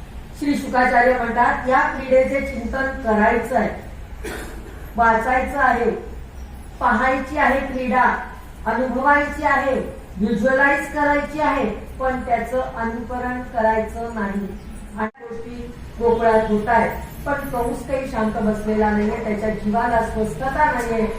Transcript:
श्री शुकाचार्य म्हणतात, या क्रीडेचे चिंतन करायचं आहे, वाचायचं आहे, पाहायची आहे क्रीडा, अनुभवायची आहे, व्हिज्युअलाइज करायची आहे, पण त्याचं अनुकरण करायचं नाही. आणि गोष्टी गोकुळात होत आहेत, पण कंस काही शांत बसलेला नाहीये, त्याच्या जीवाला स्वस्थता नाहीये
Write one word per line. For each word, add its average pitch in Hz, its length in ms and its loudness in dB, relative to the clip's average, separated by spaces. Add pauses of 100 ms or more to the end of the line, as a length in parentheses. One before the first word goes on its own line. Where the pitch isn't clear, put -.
(380)
श्री 285 160 0
शुकाचार्य 254 640 4
म्हणतात, 240 520 2
या 262 120 6
क्रीडेचे 262 600 2
चिंतन 262 500 -4 (140)
करायचं 226 540 2
आहे, 202 120 0 (1300)
वाचायचं 247 640 2
आहे, 226 320 4 (880)
पाहायची 262 580 2
आहे 269 280 4
क्रीडा, 254 380 2 (640)
अनुभवायची 277 800 2
आहे, 254 300 2 (420)
व्हिज्युअलाइज 262 800 2
करायची 294 460 0
आहे, 285 240 2 (360)
पण 254 200 0
त्याचं 247 400 -2 (160)
अनुकरण 247 680 -4
करायचं 220 720 0
नाही. 202 320 -4 (520)
आणि 220 260 -6
गोष्टी 240 480 -10 (260)
गोकुळात 226 520 4
होत 208 180 2
आहेत, - 340 2 (240)
पण 285 60 0
कंस 247 540 -2
काही 262 240 -4
शांत 214 220 0
बसलेला 214 580 2
नाहीये, 214 340 0
त्याच्या 214 260 0
जीवाला 226 520 2
स्वस्थता 254 600 0
नाहीये 233 420 0 (120)